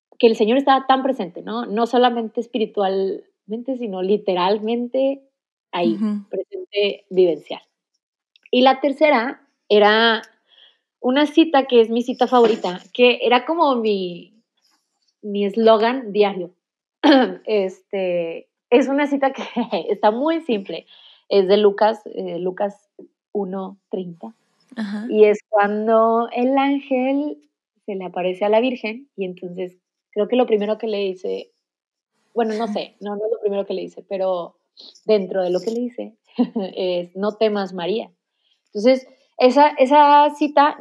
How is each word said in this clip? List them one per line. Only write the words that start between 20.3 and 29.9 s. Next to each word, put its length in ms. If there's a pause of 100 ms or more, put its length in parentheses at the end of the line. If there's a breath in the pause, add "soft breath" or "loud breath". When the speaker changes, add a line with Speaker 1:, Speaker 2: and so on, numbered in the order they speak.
Speaker 1:
simple. 440 (420 soft breath)
Es 200
de 80
Lucas, 500
eh, 320
Lucas 520 (420)
uno 460 (120)
treinta. 440 (420)
Speaker 2:
Ajá. 320
Speaker 1:
Y 160
es 140 (100)
cuando 840
el 260
ángel 800 (480)
se 80
le 100
aparece 400
a 40
la 120
Virgen 560
y 80
entonces 540 (340)